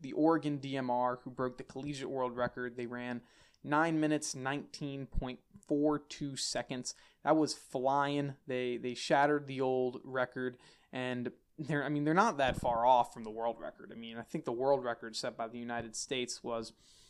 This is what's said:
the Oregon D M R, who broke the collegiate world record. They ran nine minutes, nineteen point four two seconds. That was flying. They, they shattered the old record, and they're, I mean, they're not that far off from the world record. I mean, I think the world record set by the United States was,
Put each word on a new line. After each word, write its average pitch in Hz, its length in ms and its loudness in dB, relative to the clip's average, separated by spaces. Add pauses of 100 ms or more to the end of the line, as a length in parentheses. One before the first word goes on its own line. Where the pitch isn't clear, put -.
the 135 100 -8
Oregon 151 460 4
D 135 180 -4
M 131 140 -2
R, 123 340 0
who - 60 -8
broke 127 280 -4
the 131 60 -12
collegiate 135 460 -6
world 123 260 -2
record. 123 400 -2
They 123 100 -4
ran 123 360 -6 (420)
nine 156 340 2
minutes, 151 360 0
nineteen 139 720 -6
point 127 340 -2 (260)
four 147 320 2
two 143 380 -8
seconds. - 580 -4 (300)
That 156 120 6
was 156 180 4
flying. 139 800 0 (120)
They, 127 300 -2
they 123 180 -6
shattered 147 520 4
the 135 140 -6
old 127 440 2
record, 127 540 -4 (340)
and 127 380 -4 (280)
they're, 147 260 0
I 131 40 -2
mean, 147 160 0
they're 156 100 4
not 196 240 4
that 127 220 2
far 120 260 2
off 123 260 8
from 117 120 -12
the 110 60 -6
world 113 300 -4
record. - 320 -12
I 113 60 -12
mean, 113 180 -12
I 117 60 -8
think 151 220 -6
the 131 80 -2
world 131 300 2
record 117 340 -6
set 117 200 -6
by 113 120 -4
the 120 100 -10
United 117 360 -6
States - 480 -4
was, 113 300 -4 (380)